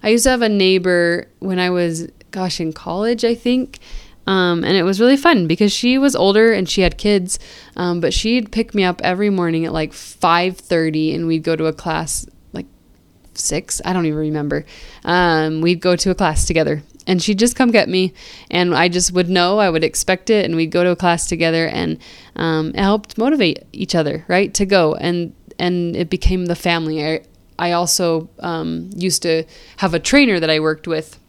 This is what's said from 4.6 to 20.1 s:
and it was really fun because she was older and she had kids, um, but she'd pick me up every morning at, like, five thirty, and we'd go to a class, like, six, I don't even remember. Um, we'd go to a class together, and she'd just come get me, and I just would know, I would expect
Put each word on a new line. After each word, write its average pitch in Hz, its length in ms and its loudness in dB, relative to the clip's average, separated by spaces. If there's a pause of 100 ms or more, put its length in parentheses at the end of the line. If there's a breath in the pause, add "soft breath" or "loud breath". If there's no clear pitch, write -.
and 185 140 2
it 180 80 2
was 190 160 0
really 247 160 6
fun 277 300 2
because 196 260 2
she 247 260 2
was 269 160 2
older 214 380 4
and 196 160 0
she - 140 0
had 175 140 0
kids, 202 420 0 (380 loud breath)
um, 175 240 -2
but 175 140 0
she'd 226 380 0
pick 226 220 -4
me 196 100 2
up 180 180 -2
every 190 280 0
morning 165 340 0
at, 160 80 -6
like, 156 200 -4
five 180 680 0
thirty, 160 560 0
and 165 120 -4
we'd 160 160 -2
go 165 140 -2
to 160 100 -2
a 160 60 -2
class, 160 540 -6 (260)
like, - 140 -10 (680)
six, - 500 -6
I 180 80 -4
don't 180 140 0
even 151 120 -2
remember. 147 460 -4 (400 loud breath)
Um, 160 560 2
we'd 170 200 2
go 180 160 2
to 190 140 -2
a 180 40 0
class 160 320 0
together, 151 380 0 (200)
and 185 160 0
she'd 202 200 0
just 240 160 2
come 240 160 2
get 214 160 4
me, 185 260 0 (340 loud breath)
and 175 280 0
I 170 120 4
just 175 240 -2
would 180 160 0
know, 180 300 2
I 196 120 4
would 165 120 0
expect - 480 -2